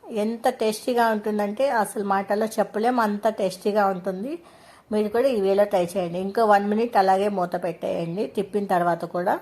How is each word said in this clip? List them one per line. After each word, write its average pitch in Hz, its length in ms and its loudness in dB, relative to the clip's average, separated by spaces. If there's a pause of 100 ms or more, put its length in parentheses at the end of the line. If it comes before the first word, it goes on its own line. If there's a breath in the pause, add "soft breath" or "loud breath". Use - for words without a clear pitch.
(160)
ఎంత 226 340 -2
టేస్టీగా 233 600 0
ఉంటుందంటే 214 560 -2 (100)
అసలు 202 300 -2
మాటల్లో 202 420 0
చెప్పలేం, 214 520 0
అంత 208 340 0
టేస్టీగా 208 540 0
ఉంటుంది. 190 460 -4 (580 loud breath)
మీరు 214 180 0
కూడా 240 180 2
ఈ 240 140 2
వేలో 196 240 4
ట్రై 196 200 2
చేయండి. 175 340 -4
ఇంకో 196 260 -2
వన్ 202 220 6
మినిట్ 226 300 0
అలాగే 190 320 4
మూత 185 300 -2
పెట్టేయండి 175 680 -4
తిప్పిన 208 380 -4
తర్వాత 175 400 2
కూడా. 180 360 -2